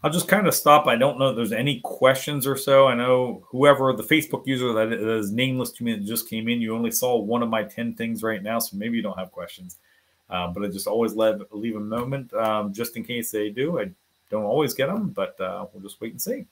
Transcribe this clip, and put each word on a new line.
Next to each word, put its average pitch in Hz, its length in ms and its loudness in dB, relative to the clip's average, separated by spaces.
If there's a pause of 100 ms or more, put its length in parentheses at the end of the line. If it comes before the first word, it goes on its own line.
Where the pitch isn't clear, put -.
I'll 151 60 2
just 180 180 0
kind 190 200 4
of 147 80 2
stop. 147 320 6
I 120 80 4
don't 131 240 2
know 135 100 4
if 113 60 -2
there's 113 160 -2
any 120 300 0
questions 135 680 2
or 135 100 0
so. 135 300 6
I 123 80 4
know 123 500 2
whoever, 135 480 6
the - 80 -4
Facebook - 460 0
user 127 260 0
that 110 180 2
is 107 400 -2
nameless 127 420 -2
to - 100 -10
me 117 100 -2
that 101 120 -4
just 113 220 -6
came 113 200 -6
in, 120 120 0
you 113 140 -2
only 117 160 -2
saw 123 280 0
one 113 260 0
of 113 60 -4
my 110 140 0
ten 117 300 -6
things 113 300 -6
right 110 180 -2
now, 113 160 -4
so 104 200 -6
maybe 113 200 -4
you 104 60 -4
don't 92 160 -6
have 92 120 -10
questions. 90 460 -16 (500)
Uh, 90 200 -4
but 90 160 -6
I 101 60 -4
just 98 180 -8
always 107 260 0
leave, 107 380 2
leave 107 240 -6
a 107 40 -8
moment, 120 540 -6
um, 107 400 -2
just 117 240 -6
in 110 60 -8
case 120 260 -6
they 107 200 -2
do. 135 300 -2
I 98 120 -6 (400)
don't 107 140 -4
always 135 280 0
get 131 160 -2
'em, 202 200 -4
but, - 300 -6
uh, 95 320 -6
we'll 98 120 -18
just - 180 -16
wait 113 120 -10
and - 80 -12
see. 262 300 -6